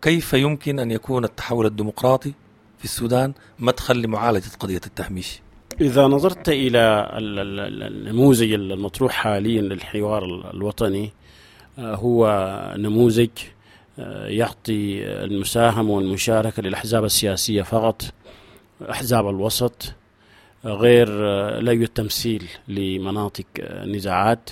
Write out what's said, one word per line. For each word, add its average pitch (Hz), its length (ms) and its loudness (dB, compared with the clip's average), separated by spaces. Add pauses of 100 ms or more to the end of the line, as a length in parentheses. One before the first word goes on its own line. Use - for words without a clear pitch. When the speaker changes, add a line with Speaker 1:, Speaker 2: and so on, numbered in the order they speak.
Speaker 1:
كيف 160 320 0
يمكن 139 460 0
أن 117 120 -2
يكون 120 320 -2
التحول 117 420 -2
الديمقراطي 110 680 0 (440)
في - 80 -16
السودان 123 480 0 (260)
مدخل 123 420 0
لمعالجة 110 480 0 (100)
قضية 92 260 -4
التهميش؟ - 560 -10 (400)
Speaker 2:
إذا 139 260 6
نظرت 165 420 2
إلى 117 640 4
ال-، 104 260 -6
ال-، 98 200 -6
ال-، 101 240 -8
النموذج 110 680 4
المطروح 101 600 -2
حاليا 107 480 0
للحوار 104 640 -4
ال-، 90 300 -10
الوطني، 104 580 -4 (680)
آه، 113 160 -8
هو 113 320 4 (500)
نموذج، 113 520 4 (680)
آه، 104 280 -12
يعطي 104 800 -4
المساهمة 101 840 0
والمشاركة 104 680 0
للأحزاب 107 440 -2
السياسية 101 560 0
فقط، 113 400 0 (880)
أحزاب 113 400 0
الوسط، 101 640 -4 (720)
آه، 113 40 -8
غير، 117 400 6
آه، 104 500 -2
لا 117 120 2
يوجد 117 160 2
تمثيل 107 600 -4 (200)
لمناطق، 98 800 -4 (140)
آه، 92 260 -12
نزاعات، 98 680 0